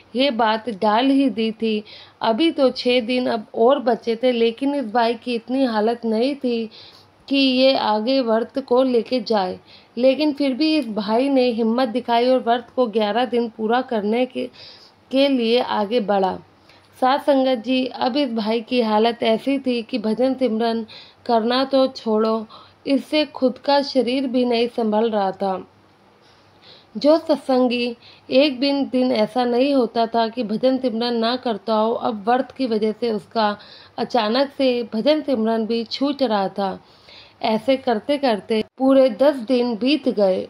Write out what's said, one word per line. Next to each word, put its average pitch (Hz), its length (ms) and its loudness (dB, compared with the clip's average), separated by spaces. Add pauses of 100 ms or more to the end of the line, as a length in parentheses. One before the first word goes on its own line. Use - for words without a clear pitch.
(160)
ये 277 160 2
बात 220 360 0 (140)
डाल 214 240 2
ही 277 240 4
दी 220 220 -2
थी। 220 300 -4 (380)
अभी 269 300 2
तो 277 200 2
छः 247 300 0
दिन 254 260 -2
अब 233 280 -4
और 247 240 4
बचे 233 380 -2
थे, 254 160 0
लेकिन 233 420 0
इस 240 180 -4
भाई 233 220 0
की 233 200 -6
इतनी 254 300 -2
हालत 226 400 -2
नहीं 226 300 0
थी 240 340 -4 (600)
कि 277 80 0
ये 262 400 4
आगे 220 440 0
व्रत 233 380 -2
को 262 240 2
लेके 247 380 0
जाए, 185 380 -2 (400)
लेकिन 269 340 2
फिर 277 220 -2
भी 311 240 0
इस 240 100 -4
भाई 220 400 -2
ने 262 220 2
हिम्मत 233 380 0
दिखाई 233 400 0
और 254 100 4
व्रत 240 280 -2 (100)
को 254 100 2
ग्यारह 214 380 0
दिन 240 240 -2
पूरा 220 340 -2
करने 233 440 -2
के, 254 220 -8 (600)
के 269 180 2
लिए 240 320 2
आगे 214 400 -2
बढ़ा। 190 380 -2 (640)
साथ 262 180 2
संगत 262 400 2
जी, 254 280 -2
अब 240 300 -4
इस 277 160 0
भाई 226 280 -2
की 247 200 -2
हालत 220 420 2
ऐसी 233 360 0
थी 247 240 -2
कि 247 160 -6
भजन 220 360 0
सिमरन 226 500 -2 (420)
करना 240 380 2
तो 262 220 2
छोड़ो, 220 600 -2 (400)
इससे 285 380 0
खुद 262 340 -2
का 285 240 2
शरीर 269 440 -2
भी 247 180 0
नहीं 240 240 0
संभल 220 420 0
रहा 196 220 0
था। 190 340 -6 (1300)
जो 285 220 4
सत्संगी 254 800 0 (340)
एक 262 300 2
बिन 277 280 0
दिन 254 240 0
ऐसा 220 320 0
नहीं 247 300 0
होता 233 320 0
था 226 220 0
कि 247 140 -6
भजन 240 360 0
सिमरन 240 380 -2
ना 226 200 0
करता 226 380 -4
हो, 220 180 0
अब 220 360 -6
व्रत 254 240 0
की 269 140 -4
वजह 220 260 0
से 233 180 -4
उसका 214 460 -2 (420)
अचानक 240 600 0
से 247 240 2 (120)
भजन 294 280 2
सिमरन 226 440 0
भी 233 180 -2
छूट 277 380 -2
रहा 208 260 0
था। 190 300 -6 (640)
ऐसे 220 340 0
करते 262 420 -2
करते 220 440 -2 (160)
पूरे 269 340 6
दस 269 260 2
दिन 240 380 0
बीत 269 320 0
गए 196 420 0